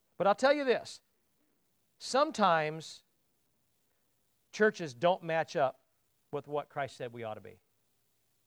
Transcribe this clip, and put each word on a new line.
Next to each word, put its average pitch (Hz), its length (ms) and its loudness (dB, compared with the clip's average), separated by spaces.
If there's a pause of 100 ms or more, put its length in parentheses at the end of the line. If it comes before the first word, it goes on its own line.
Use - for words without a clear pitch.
(160)
But 180 120 2
I'll 202 80 4
tell 277 160 4
you 294 120 -2
this. - 360 -2 (960)
Sometimes 175 1040 0 (1500)
churches 196 420 0
don't 175 300 0
match 160 320 -4
up 135 240 0 (500)
with 143 160 -8
what 143 220 -6
Christ 139 280 -8
said 127 160 -10
we 117 120 -12
ought 107 100 -8
to 107 60 -14
be. 98 180 -20 (880)